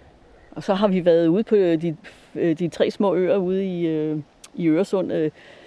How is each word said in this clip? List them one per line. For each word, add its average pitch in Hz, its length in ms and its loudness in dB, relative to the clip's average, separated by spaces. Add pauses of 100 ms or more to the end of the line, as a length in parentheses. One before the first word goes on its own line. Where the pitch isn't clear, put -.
(500)
Og 160 120 -14
så 202 120 0
har 202 140 2
vi 185 160 0
været 170 220 4
ude 190 180 2
på, - 120 0
øh, 170 260 2
de, 165 140 -4 (380)
øh, 156 240 0
de 170 100 -2
tre - 220 -2
små 196 240 0
øer 180 220 0
ude 190 280 -2
i, 175 220 -4
øh, 156 320 -2 (360)
i 170 120 -2
Øresund, 180 460 0
øh, 160 180 -2 (360)